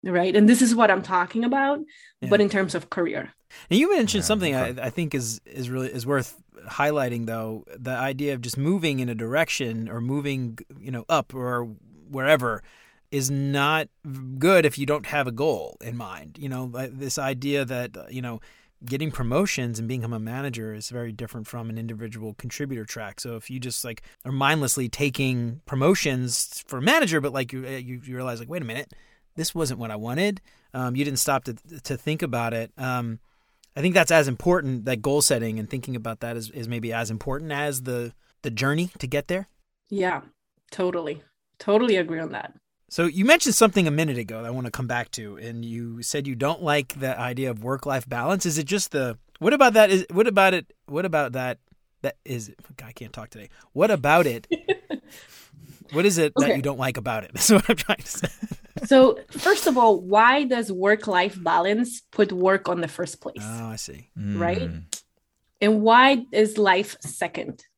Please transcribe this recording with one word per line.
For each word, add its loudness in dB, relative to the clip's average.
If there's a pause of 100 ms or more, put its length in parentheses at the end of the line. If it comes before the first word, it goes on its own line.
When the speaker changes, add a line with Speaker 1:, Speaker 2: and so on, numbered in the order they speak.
Speaker 1:
right? 2
And 8
this 8
is 4
what 6
I'm 4
talking 0
about, 2 (420)
Speaker 2:
Yeah. -4
Speaker 1:
but 6
in 4
terms -2
of -6
career. -4 (380)
Speaker 2:
And 4
you 4
mentioned 0
Speaker 3:
Yeah, -2
Speaker 2:
something 0
Speaker 3:
okay. -2
Speaker 2:
I, -4
I -4
think -4
is, -4
is -10
really, -4
is -8
worth -2 (260)
highlighting, -2
though. -8 (120)
The -10
idea -4
of -8
just -8
moving 0
in -2
a -4
direction -2
or -6
moving, -4 (220)
you -12
know, -8
up 0
or -4 (460)
wherever 2 (480)
is -2
not 0 (160)
v-, -12
good 8
if 2
you -4
don't -2
have -2
a -6
goal -2
in -10
mind. -14
You -8
know, -6
like, -10
this -6
idea -2
that, -6
uh, -16
you -10
know, -8 (460)
getting -4
promotions -2
and -6
becoming -6
a -6
manager -8
is -12
very -10
different -12
from -12
an -8
individual -10
contributor -8
track. -12
So -10
if -16
you -8
just, -8
like, -10 (220)
are -6
mindlessly 2
taking -2
promotions 0
for -8
manager, 2
but, -4
like, -4
you, -10
uh, -12
you, -10
you -12
realize, -8
like, -14
"Wait -8
a -8
minute, -8 (440)
this -4
wasn't -2
what -8
I -8
wanted." -2 (320)
Um, -4
you 0
didn't -2
stop 0
to, -6 (300)
to -6
think -4
about -4
it. -6
Um, -4 (580)
I -6
think 2
that's 6
as 6
important, 0
that -2
goal 2
setting 0
and -8
thinking -8
about -8
that -8
is, -10
is -10
maybe -6
as -2
important -6
as -4
the, -6 (300)
the -6
journey 0
to -6
get -2
there. -4 (400)
Speaker 1:
Yeah, -2 (480)
totally. -4 (360)
Totally 4
agree -2
on -8
that. -10 (380)
Speaker 2:
So 0
you 0
mentioned 6
something 6
a 2
minute 0
ago -8
that -8
I -6
wanna -6
come -6
back -4
to, -12
and -10
you -10
said -4
you -6
don't -2
like 0
the -4
idea -4
of -8
work-life -4
balance. -2
Is -2
it -2
just -2
the, -2 (220)
what 4
about 8
that? 8
Is, 4
what 4
about 6
it? -2 (140)
What -4
about 0
that? -4 (440)
That -4 (100)
is, -8 (320)
I -18
can't -16
talk -14
today. -20 (240)
What 4
about 6
it? -4
Speaker 1:
<laughs> -4 (880)
Speaker 2:
What 2
is 4
it 0
that 2
Speaker 1:
Okay. 2
Speaker 2:
you -2
don't -4
like -4
about -6
it? -20
<laughs> -20
That's 2
what 6
I'm 4
trying -4
to -14
say. -6 (560)
Speaker 1:
So, 8 (200)
first 2
of 4
all, 6
why 4
does -2
work-life 2
balance 0 (100)
put 2
work 2
on -2
the -4
first -8
place? -12
Speaker 2:
Oh, -8
I -8
see. -14
Speaker 1:
Right? -2
Speaker 3:
Mm. -6 (760)
Speaker 1:
And 4
why 8
is 4
life 4
second? -8 (140)